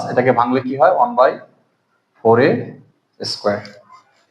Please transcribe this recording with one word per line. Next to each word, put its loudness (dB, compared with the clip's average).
এটাকে 0
ভাঙলে 0
কি -8
হয়, 4
ওয়ান 0
বাই 2
ফোর 4
এ 4
স্কয়ার, -6